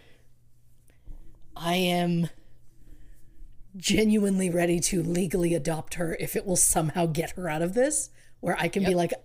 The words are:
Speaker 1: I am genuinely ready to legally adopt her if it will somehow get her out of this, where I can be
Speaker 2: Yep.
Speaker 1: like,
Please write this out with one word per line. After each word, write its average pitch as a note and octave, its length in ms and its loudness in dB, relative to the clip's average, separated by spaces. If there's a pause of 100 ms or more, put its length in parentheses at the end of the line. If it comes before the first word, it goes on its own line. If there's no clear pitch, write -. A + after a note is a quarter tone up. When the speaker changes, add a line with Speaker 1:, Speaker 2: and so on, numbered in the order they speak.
(1600)
Speaker 1:
I E3+ 140 0
am F3 540 2 (1500)
genuinely G3+ 720 2
ready F3 320 2
to E3+ 220 0
legally F3 520 0
adopt D#3 400 -2
her - 260 -2
if - 160 -4
it A3 100 -4
will F3+ 100 2
somehow E3+ 500 4
get D#3 260 -2
her F3+ 160 -6
out D#3 140 0
of F3+ 120 -2
this, C4 360 2 (280)
where E3+ 200 -2
I E3+ 100 0
can G3 160 0
be F#3 60 4
Speaker 2:
Yep. F3+ 60 4
Speaker 1:
like, E3+ 160 2 (120)